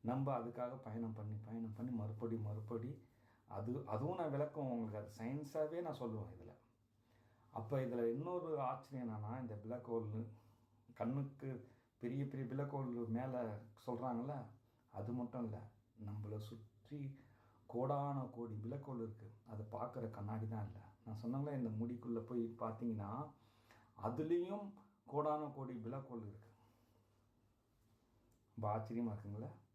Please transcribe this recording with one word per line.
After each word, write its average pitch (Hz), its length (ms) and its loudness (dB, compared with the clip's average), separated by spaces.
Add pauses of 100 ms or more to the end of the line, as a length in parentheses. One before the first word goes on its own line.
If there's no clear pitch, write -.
நம்ம 131 380 4
அதுக்காக 123 440 -2
பயணம் 113 300 -2
பண்ணி, 107 320 -2
பயணம் 113 280 -2
பண்ணி 117 180 -2
மறுபடி, 113 440 0
மறுபடி 110 720 -2 (400)
அது, 107 380 0
அதுவும் 139 320 2
நான் 160 140 4
விளக்கம் 143 340 2
உங்களுக்கு. 113 320 0
அது 104 260 -6
சயின்ஸாவே 151 580 2
நான் 160 180 -2
சொல்லுவேன் 110 400 -2
இதுல. 90 140 -14 (960)
அப்ப 113 300 0
இதுல 120 320 4
இன்னொரு 160 480 0
ஆச்சரியம் 131 500 -2
என்னன்னா, 110 320 -2
இந்த 113 120 -4
பிளாக் 117 380 -4
ஹோல்னு 110 340 2 (680)
கண்ணுக்கு 131 760 0 (320)
பெரிய 135 260 2
பெரிய 135 220 -2
பிளாக் 139 280 0
ஹோல் 120 320 0
மேல 117 520 2 (280)
சொல்றாங்கல்ல, 127 580 0 (460)
அது 104 200 -2
மட்டும் 123 320 0
இல்ல, 107 160 -2 (460)
நம்மளை 104 320 -2
சுற்றி 113 840 -8 (460)
கோடான 139 560 4
கோடி 117 320 -2
பிளாக் 123 380 -2
ஹோல் 123 60 -2
இருக்கு. 110 340 -6 (160)
அதை 107 240 -4
பார்க்குற 110 380 0
கண்ணாடி 107 380 0
தான் 107 180 0
இல்ல. - 140 -6 (260)
நான் 107 160 -4
சொன்னேன்ல, 139 320 2
இந்த 123 160 2
முடிக்குள்ள 117 500 2
போய் 113 400 0
பார்த்தீங்கன்னா, 113 720 0 (720)
அதுலேயும் 175 680 2 (340)
கோடான 151 400 4
கோடி 135 280 -4
பிளாக் 123 400 -4
ஹோல் 110 140 -6
இருக்கு. - 220 -12 (2000)
ரொம்ப 107 220 4
ஆச்சரியமா 113 380 2
இருக்குங்களா? 104 340 -6 (260)